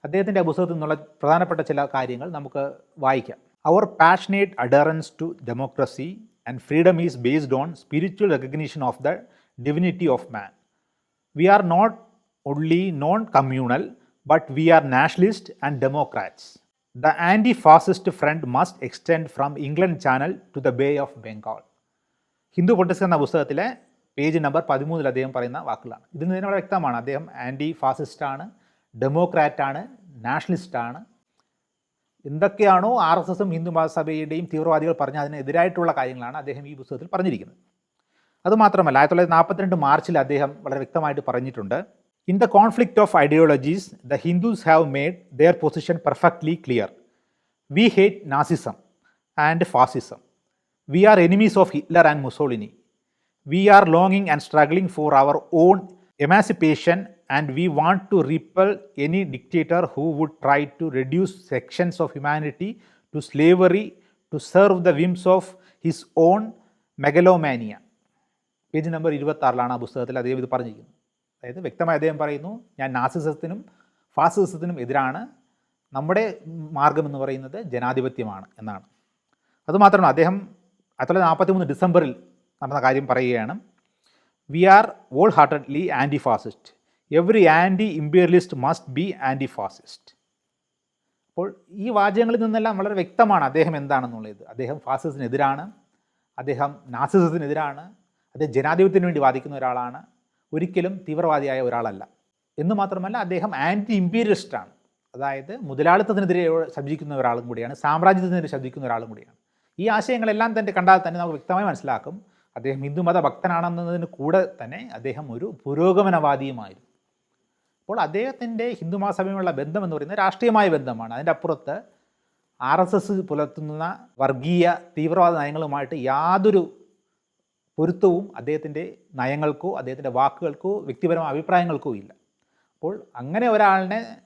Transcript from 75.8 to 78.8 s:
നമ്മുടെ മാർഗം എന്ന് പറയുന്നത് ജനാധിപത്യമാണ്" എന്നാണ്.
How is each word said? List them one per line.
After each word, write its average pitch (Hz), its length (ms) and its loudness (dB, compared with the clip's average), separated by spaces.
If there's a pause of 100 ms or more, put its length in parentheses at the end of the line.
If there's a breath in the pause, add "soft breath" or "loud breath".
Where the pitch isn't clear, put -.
നമ്മുടെ 165 320 -2 (480)
മാർഗം 151 340 2
എന്ന് 143 120 -10
പറയുന്നത് 135 440 -8
ജനാധിപത്യമാണ്" 123 840 -6 (120)
എന്നാണ്. 104 280 -14 (800)